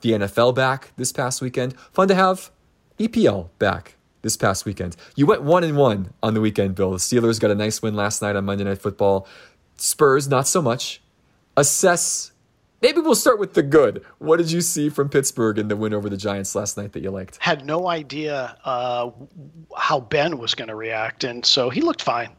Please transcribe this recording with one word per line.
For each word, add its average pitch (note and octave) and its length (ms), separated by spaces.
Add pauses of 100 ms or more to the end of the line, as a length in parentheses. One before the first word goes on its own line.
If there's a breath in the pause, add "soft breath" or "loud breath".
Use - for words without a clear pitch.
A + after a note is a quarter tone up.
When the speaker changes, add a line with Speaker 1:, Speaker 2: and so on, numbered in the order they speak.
Speaker 1:
the A2+ 120
N G2+ 80
F G2+ 160
L B2 140
back C3 440
this C3 160
past B2+ 280
weekend. B2+ 340 (180 loud breath)
Fun F#3+ 160
to F#3+ 60
have F#3 360 (480)
E - 100
P G#3+ 180
L F#2+ 320
back F#2 380 (260)
this A2+ 140
past G2 300
weekend. F#2 280 (220 loud breath)
You C#3 100
went F3+ 160
one E3+ 220
and D3+ 140
one G#2 340 (100)
on A2 120
the A2 80
weekend, G#2 340
Bill. F#2+ 160
The F#2 60
Steelers A#2 420
got G#2+ 100
a G2+ 60
nice G#2+ 260
win A2 120
last G#2 280
night G2+ 140
on G2 80
Monday G2+ 200
Night G2 140
Football. G2 480 (520 loud breath)
Spurs, C#3 500
not C3+ 180
so F#3 140
much. B2 400 (560)
Assess, - 760 (520)
maybe D4+ 180
we'll D#4 140
start A#3 240
with G3 160
the E3+ 80
good. C3+ 420 (140)
What D#3 180
did E3+ 160
you E3+ 80
see D3 280
from C#3+ 200
Pittsburgh A#2 500
in G#2+ 100
the G#2+ 80
win G#2+ 180
over G#2 140
the G2+ 80
Giants G2 380
last G2+ 220
night G#2 160
that - 100
you F#2+ 80
liked? F#2+ 300
Speaker 2:
Had D#3 240
no E3 240
idea, D3 760
uh, B2 420
w-, B2 220 (480)
how D3+ 240
Ben D3 380
was A#2 160
gonna A2 220
react, A2 480
and A#2+ 200
so B2 260
he C#3+ 100
looked E4 220
fine. A#2+ 360